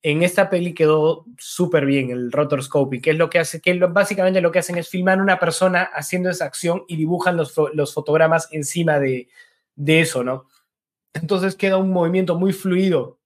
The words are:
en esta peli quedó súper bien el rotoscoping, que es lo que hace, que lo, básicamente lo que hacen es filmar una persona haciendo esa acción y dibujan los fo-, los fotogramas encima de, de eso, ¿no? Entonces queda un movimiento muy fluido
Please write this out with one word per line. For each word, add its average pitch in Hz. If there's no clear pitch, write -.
en 156
esta 185
peli 175
quedó 156
súper 156
bien 139
el 123
rotoscoping, 139
que -
es 156
lo 160
que 170
hace, 165
que 180
lo, 180
básicamente 190
lo 170
que 180
hacen 175
es 165
filmar 185
una 196
persona 180
haciendo 180
esa 175
acción 170
y 175
dibujan 170
los 156
fo-, 151
los 147
fotogramas 160
encima 156
de, 131
de 151
eso, 156
¿no? 131
Entonces 185
queda 190
un 190
movimiento 180
muy 190
fluido 185